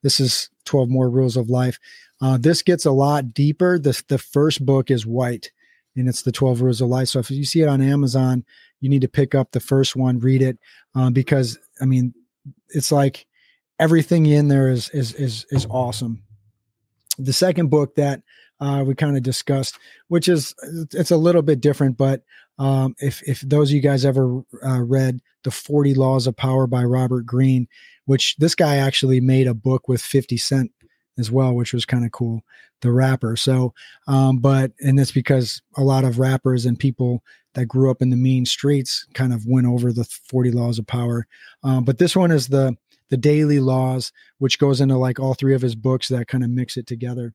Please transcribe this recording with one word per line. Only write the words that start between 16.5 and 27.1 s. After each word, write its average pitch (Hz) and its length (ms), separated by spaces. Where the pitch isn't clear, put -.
The 135 140
second 175 380
book 143 260
that, 143 260
uh, 139 260
we 135 80
kinda 143 260
discussed, 131 580
which 170 200
is, 160 260
it's 165 180
a 175 60
little 170 260
bit 143 180
different, 135 360
but, 135 260
um, 135 420
if, 139 260
if 135 140
those 143 300
of 147 40
you 147 60
guys 139 240
ever, 131 380
uh, 127 180
read 127 380
The 131 80
Forty 143 440
Laws 131 320
of 120 100
Power 131 300
by 123 180
Robert 123 420